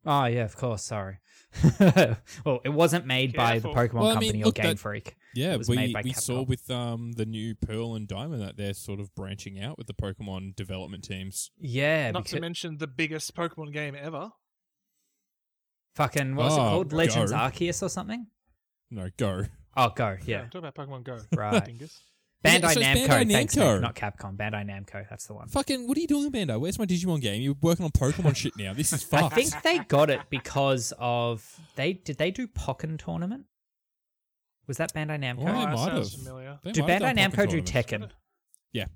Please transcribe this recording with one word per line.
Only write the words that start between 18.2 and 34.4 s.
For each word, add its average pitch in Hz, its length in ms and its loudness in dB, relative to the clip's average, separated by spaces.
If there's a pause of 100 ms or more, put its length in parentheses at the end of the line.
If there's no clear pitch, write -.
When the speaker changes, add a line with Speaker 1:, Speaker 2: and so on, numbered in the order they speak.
Speaker 3:
No, 95 180 -8 (100)
Go. 98 260 0 (320)
Speaker 1:
Oh, 123 180 4
Go, 104 300 -2
Speaker 2:
Yeah, 113 140 -2
Speaker 1:
yeah. 98 40 -8
Speaker 2:
I'm 117 80 -14
talking 170 180 -12
about 135 60 -14 (140)
Pokemon 131 160 -12
Go. 123 140 -12 (180)
Speaker 1:
Right. 107 280 0
Speaker 2:
Dingus. 120 360 -16 (420)
Speaker 1:
Bandai 156 100 8 (100)
Speaker 3:
Yeah, 170 80 4
so 143 100 4
it's 135 80 6
Speaker 1:
Namco, - 200 4
Speaker 3:
Bandai 170 240 6
Speaker 1:
thanks, - 240 4
Nick, 262 100 6
Speaker 3:
Namco. 107 160 6
Speaker 1:
not 117 120 -2
Capcom. 101 420 -8
Bandai 104 300 -4
Namco, 98 440 -12
that's 107 160 -14
the - 80 -16
one. - 140 -16
Speaker 3:
Fucking, 262 380 -2
what 269 120 0
are - 20 0
you 339 60 -2
doing, 285 260 0
Bandai? 165 260 0
Where's 165 200 -2
my 220 80 0
Digimon 175 340 2
game? 110 220 -2
You're 139 180 0
working 165 240 4
on 156 60 -2
Pokemon 147 440 4
shit - 220 -4
now. 98 160 -4
This 147 220 0
is 143 140 -4
Speaker 1:
<laughs> - 40 0
I 196 80 6
Speaker 3:
fucked. 175 140 2
Speaker 1:
think 247 280 0
they 330 180 4
got 147 280 4
it 135 220 0
because 135 680 0
of, 120 640 -2 (160)
they, 147 160 0
did 165 240 -8
they - 140 2
do 247 180 -6
Pokken 160 500 -6
Tournament? 180 460 -6 (1200)